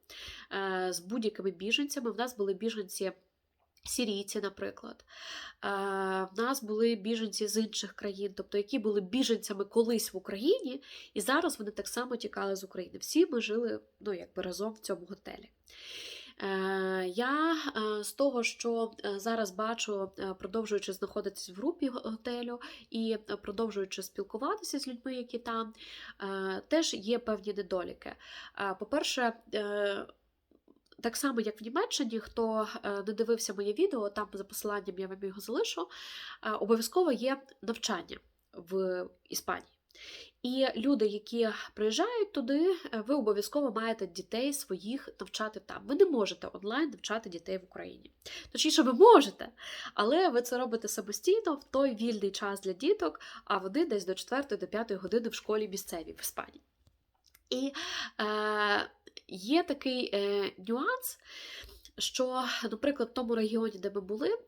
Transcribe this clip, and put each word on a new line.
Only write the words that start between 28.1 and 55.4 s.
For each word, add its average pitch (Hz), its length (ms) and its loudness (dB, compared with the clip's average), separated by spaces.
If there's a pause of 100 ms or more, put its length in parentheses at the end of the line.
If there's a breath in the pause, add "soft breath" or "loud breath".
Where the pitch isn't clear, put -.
Е, 196 200 -2
по-перше, 247 540 2 (200)
е, 202 520 0 (960)
так 233 160 -2
само, 262 240 0
як 214 200 -4
в - 20 -14
Німеччині, 247 560 0
хто, 220 480 0 (160)
е, 202 240 -2
не 214 60 -2
дивився 226 400 0
моє 202 200 -2
відео, 240 360 2
там 208 240 -4
за 196 100 -6
посиланням 196 560 -6
я 190 80 -4
вам 190 160 -10
його 196 180 -6
залишу, 359 460 -2 (560 loud breath)
е, 220 80 -2
обов'язково 226 600 4
є 254 300 0 (200)
навчання 196 560 -4 (360)
в 185 520 -2 (240)
Іспанії. - 380 -4 (760 loud breath)
І 262 320 2
люди, 226 320 4
які 214 420 0 (240 loud breath)
приїжджають 370 600 2
туди, 294 420 4 (180)
е, 214 140 -2
ви 277 80 4
обов'язково 226 560 2
маєте 220 360 0
дітей 226 460 -2
своїх 208 560 -4 (100)
навчати 214 400 -6
там. - 260 -12
Ви 240 100 0
не 381 100 12
можете 214 480 0
онлайн 226 360 -2
навчати 214 400 -6
дітей 180 280 -6
в 185 60 -8
Україні. - 480 -14 (400 loud breath)
Точніше, 311 300 6
ви 254 120 8
можете, 339 560 10 (440 loud breath)
але 311 360 6
ви 240 120 2
це 247 160 -2
робите 226 300 -2
самостійно 330 680 2
в - 80 -10
той 269 320 2
вільний 208 360 0
час 202 300 -4
для 190 120 -2
діток, 311 460 2 (260 loud breath)
а 202 120 2
вони 190 280 2
десь 208 200 0
до 185 80 -2
четвертої, 247 460 -2
до 180 80 -4
п'ятої 208 320 -2
години 226 300 0
в 220 40 -12
школі 214 340 0